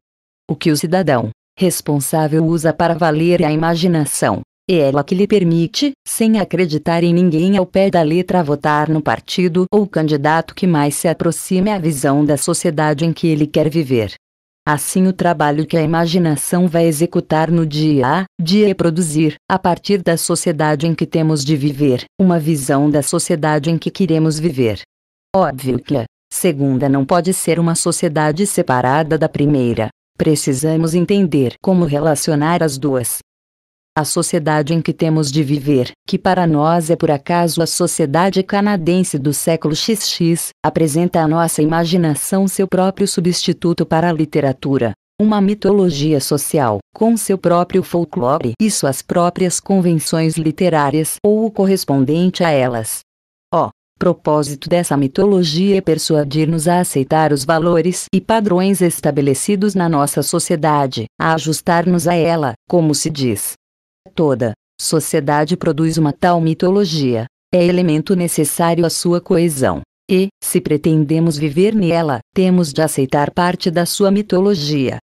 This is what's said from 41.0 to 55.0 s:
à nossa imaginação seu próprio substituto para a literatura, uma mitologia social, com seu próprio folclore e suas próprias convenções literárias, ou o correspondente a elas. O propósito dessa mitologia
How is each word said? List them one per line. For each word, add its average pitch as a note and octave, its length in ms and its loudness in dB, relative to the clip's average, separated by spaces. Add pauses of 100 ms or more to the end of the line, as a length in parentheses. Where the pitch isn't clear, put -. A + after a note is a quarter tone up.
à D#3 80 2
nossa D#3+ 320 0
imaginação E3 880 0
seu F#3+ 180 -2
próprio F#3+ 400 0
substituto E3+ 800 -2
para E3 240 0
a F3 40 0
literatura, C#3 800 -2 (280)
uma G#3+ 220 2
mitologia F#3 800 2
social, C#3 580 -2 (160)
com A3+ 240 2
seu - 180 -2
próprio F3 460 2
folclore C#3 760 -2
e G#3+ 120 2
suas C#3 320 -4
próprias F3 580 -2
convenções E3 760 0
literárias, D#3 840 0
ou G#3+ 220 2
o A3 60 -2
correspondente F3+ 920 0
a E3+ 60 2
elas. B2+ 520 -2 (540)
O C#3+ 140 0 (300)
propósito D3+ 720 -2
dessa E3+ 260 0
mitologia F3+ 800 2